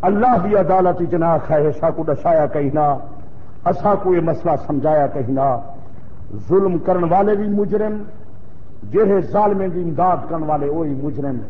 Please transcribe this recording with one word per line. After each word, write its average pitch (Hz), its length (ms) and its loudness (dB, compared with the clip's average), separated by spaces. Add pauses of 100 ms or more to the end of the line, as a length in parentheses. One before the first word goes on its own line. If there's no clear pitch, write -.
اللہ 208 420 2
دی 208 120 2
عدالت 180 460 4
اچ 165 120 0
نہ 165 240 2 (100)
کھائے، 151 240 2
سا 160 180 0
کو 160 140 -4
دسایا 151 420 2
کہیں 143 280 0
نہ، 147 220 2 (680)
اسا 190 280 2 (100)
کو 185 120 4
یہ 170 60 2
مسئلہ 165 300 0 (160)
سمجھایا 151 400 2
کہیں 131 240 -2
نہ۔ 135 260 2 (920)
ظلم 185 280 4
کرن 180 320 0
والے 202 260 4
بھی 208 120 -2
مجرم، 208 560 -2 (880)
جہے 196 300 4
ظالمیں 202 460 0
دی 180 140 -4
امداد 170 360 0 (120)
کرن 160 140 -4
والے 151 260 -2
وہی 151 340 -2
مجرم۔ 139 340 -4 (120)